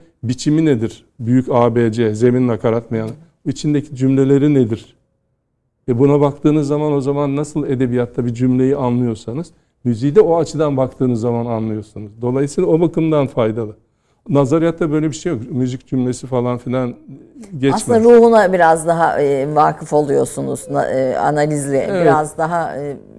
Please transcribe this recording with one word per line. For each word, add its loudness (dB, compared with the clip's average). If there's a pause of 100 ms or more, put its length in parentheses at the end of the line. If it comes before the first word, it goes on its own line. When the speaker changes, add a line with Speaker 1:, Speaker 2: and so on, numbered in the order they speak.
(220)
Speaker 1:
biçimi 0
nedir? -2 (160)
Büyük 0
A, 4
B, 2
C, 0
zemin 2
nakarat -2
mı -4
yani? -6 (340)
İçindeki -4
cümleleri 2
nedir? -2 (920)
E 0
buna 4
baktığınız 0
zaman -2
o 0
zaman -2
nasıl -6
edebiyatta -2
bir -4
cümleyi 0
anlıyorsanız, -4 (340)
müziği -2
de 6
o 4
açıdan -2
baktığınız -2
zaman -4
anlıyorsunuz. -8 (100)
Dolayısıyla -2
o 2
bakımdan 0
faydalı. -4 (520)
Nazariyatta 2
böyle -2
bir -10
şey -6
yok. -6
Müzik -6
cümlesi -4
falan -2
filan -4 (640)
geçmez. 0
Speaker 2:
Aslında 2
ruhuna 6
biraz 4
daha, 0
e, 0
vakıf 0
oluyorsunuz -2
na-, -2
e, -2
analizle. -2
Speaker 1:
Evet. -2
Speaker 2:
Biraz 0
daha, -4
e, -10 (220)